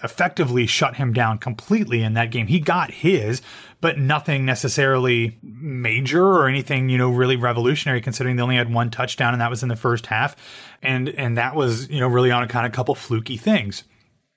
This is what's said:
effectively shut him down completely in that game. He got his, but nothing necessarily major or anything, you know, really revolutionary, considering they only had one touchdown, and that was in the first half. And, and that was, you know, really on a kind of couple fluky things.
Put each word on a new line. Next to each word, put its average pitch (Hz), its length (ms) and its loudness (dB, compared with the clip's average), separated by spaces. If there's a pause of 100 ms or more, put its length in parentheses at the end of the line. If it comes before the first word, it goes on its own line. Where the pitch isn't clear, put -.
effectively 127 640 0
shut 127 280 0
him 127 180 0
down 110 260 2
completely 127 640 -2
in 110 100 0
that 117 160 0
game. 117 160 -4
He 143 140 2
got 170 320 -2
his, 127 500 0 (400)
but 160 160 0
nothing 143 480 0
necessarily 127 960 2
major 127 840 -2
or 180 240 6
anything, 131 420 0
you 127 100 2
know, 127 100 4
really 127 280 2
revolutionary, 123 640 0
considering 123 340 -2
they 123 80 0
only 127 140 2
had 120 140 0
one 117 200 0
touchdown, 123 420 -2
and 120 80 -2
that 117 80 0
was 120 140 -6
in 123 60 -2
the 117 60 -2
first 117 300 -2
half. 113 300 -2 (480)
And, 131 260 -2
and 120 300 -2
that 127 160 -2
was, 127 340 0
you 147 100 -4
know, 127 80 2
really 123 220 4
on 123 140 2
a 120 40 -6
kind 120 200 -2
of 117 40 -4
couple 127 220 -2
fluky 117 440 -6
things. 120 460 0 (540)